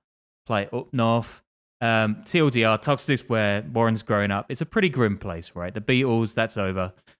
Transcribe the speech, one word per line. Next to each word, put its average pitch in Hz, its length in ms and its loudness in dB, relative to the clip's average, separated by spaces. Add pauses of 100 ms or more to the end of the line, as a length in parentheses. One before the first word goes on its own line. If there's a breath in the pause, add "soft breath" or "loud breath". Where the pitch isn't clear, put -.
(480)
Play 104 160 0
it - 100 -12
up - 180 -8
north. 117 520 0 (360)
Um, 110 460 0
T - 140 0
L 151 100 4
D 120 140 2
R, 110 160 4
Toxteth, 143 500 -2
where 107 320 0
Warren's 113 400 0
growing 101 300 0
up. 101 180 -4
It's 131 120 -6
a 160 40 -4
pretty 190 240 0
grim 113 300 0
place, 85 360 -10
right? 87 180 -8
The 107 80 -8
Beatles, 120 520 2
that's 113 240 -2
over. 95 360 -2 (260 soft breath)